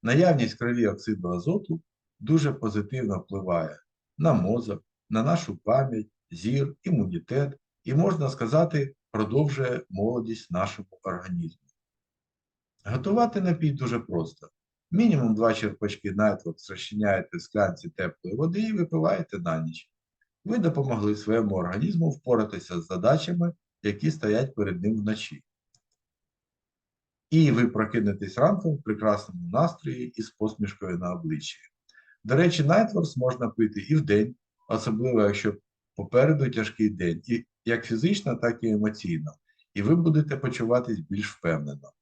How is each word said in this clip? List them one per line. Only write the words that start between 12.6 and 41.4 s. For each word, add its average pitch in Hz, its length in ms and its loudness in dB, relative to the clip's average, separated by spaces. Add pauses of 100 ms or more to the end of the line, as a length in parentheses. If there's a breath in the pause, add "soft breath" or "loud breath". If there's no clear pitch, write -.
Готувати 202 560 0
напій 165 300 2
дуже 120 280 -2
просто. - 520 -6 (400)
Мінімум 165 440 4
два 110 200 2
черпачки 101 580 -4
Найтворкс 98 580 -2
розчиняєте 95 680 -2
в 85 60 -8
склянці 95 460 -2
теплої 92 480 -8
води 170 240 -2
і 220 120 0
випиваєте 170 680 -2
на 170 220 -2
ніч. 80 300 -10 (540)
Ви 220 140 -2
допомогли 123 580 0
своєму 107 380 0
організму 147 560 0
впоратися 104 680 -2
з 82 60 -12
задачами, 160 680 0 (300)
які 104 280 0
стоять 127 440 -2
перед 92 280 -2
ним 110 140 0
вночі. 107 480 -6 (1900)
І 156 200 8
ви 117 160 4
прокинетесь 104 720 -2
ранком 170 380 2
в - 60 -10
прекрасному 101 680 -2
настрої 127 680 -2
і 110 60 -8
з 107 80 -8
посмішкою 101 680 -6
на 90 160 -4
обличчі. 78 440 -8 (640 soft breath)
До 120 120 2
речі, 160 280 4
Найтворкс 175 520 2
можна 123 320 0
пити 104 320 0
і 143 140 0
вдень, 110 400 2 (340)
особливо 113 540 0
якщо 101 340 2 (400)
попереду 135 540 4
тяжкий 107 400 0
день, 87 360 -2
і 117 180 -2 (200)
як 113 220 -2
фізично, 131 500 0
так 117 260 -2
і 117 60 0
емоційно. 110 640 -2 (420)
І 101 80 -2
ви 120 140 4
будете 151 400 2
почуватись 120 640 -2
більш 98 300 -6
впевнено. 73 720 -6